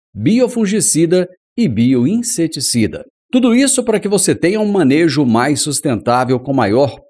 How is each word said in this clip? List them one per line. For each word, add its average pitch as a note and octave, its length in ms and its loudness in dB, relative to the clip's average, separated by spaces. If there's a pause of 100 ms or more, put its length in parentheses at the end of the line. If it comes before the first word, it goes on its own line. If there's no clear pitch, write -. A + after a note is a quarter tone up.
(140)
biofungicida F#3 1120 0 (260)
e A#3 140 0
bioinseticida. B2 1400 -2 (260)
Tudo B3 240 2
isso C4 300 2
para G#3+ 160 -2
que G#3 80 -4
você F#3+ 260 0
tenha F#3+ 240 0
um G#3 140 -2
manejo D3+ 540 2
mais B2 340 0
sustentável B2+ 800 -2
com C3+ 140 -4
maior B2 420 0 (140)